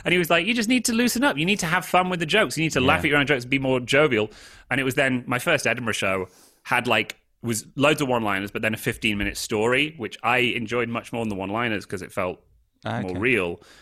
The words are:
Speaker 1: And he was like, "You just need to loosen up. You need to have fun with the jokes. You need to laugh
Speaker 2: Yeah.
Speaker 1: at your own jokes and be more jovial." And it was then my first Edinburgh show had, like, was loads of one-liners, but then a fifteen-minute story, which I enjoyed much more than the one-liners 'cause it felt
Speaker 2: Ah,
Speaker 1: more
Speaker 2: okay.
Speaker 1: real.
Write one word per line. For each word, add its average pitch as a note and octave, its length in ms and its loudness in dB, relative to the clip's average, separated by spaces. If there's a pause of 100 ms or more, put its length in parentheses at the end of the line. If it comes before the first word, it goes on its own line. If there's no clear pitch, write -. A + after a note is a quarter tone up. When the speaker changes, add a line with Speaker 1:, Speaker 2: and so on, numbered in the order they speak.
Speaker 1:
And E3+ 80 0
he F3+ 60 4
was E3+ 100 0
like, E3+ 160 2
"You A#3 80 0
just A3+ 160 0
need B3+ 160 2
to A#3+ 80 -2
loosen A#3 300 2
up. A#3+ 140 2
You D3+ 80 0
need G3+ 140 0
to F#3 60 -4
have E3 200 0
fun F#3 240 2
with F3+ 100 -2
the E3+ 80 -4
jokes. E3 300 2
You D#3 60 0
need D#3 100 0
to C#3 80 2
laugh D3 180 4
Speaker 2:
Yeah. E3+ 80 0
Speaker 1:
at - 20 0
your D3 100 4
own C#3+ 80 2
jokes C3 160 0
and B2 80 -14
be C3+ 80 2
more C3 200 0
jovial." B2 520 2 (380)
And B2+ 100 0
it C3+ 40 0
was C3 120 -2
then C3 320 2
my B2 120 0
first D#3 280 0
Edinburgh A#2 260 -2
show F#2+ 360 -2 (340)
had, A#2+ 240 -2
like, A2 300 0 (240)
was A#2 240 -4 (100)
loads C#3+ 260 4
of C#3+ 60 0
one-liners, G2+ 440 0
but A2 100 -8
then A2 120 0
a G#2+ 40 -4
fifteen-minute G#2 600 -2
story, B2 600 0
which G#2+ 260 -8
I A#2+ 140 2
enjoyed A#2+ 520 -2
much A#2 240 -8
more A#2 100 -4
than A2+ 60 -4
the G#2 60 -4
one-liners G2+ 500 -4
'cause F#2+ 160 -8
it F2 100 -12
felt F2+ 300 -4 (440)
Speaker 2:
Ah, A2+ 160 -6
Speaker 1:
more F#2 100 -6
Speaker 2:
okay. F#2 80 -6
Speaker 1:
real. G2 420 0 (200)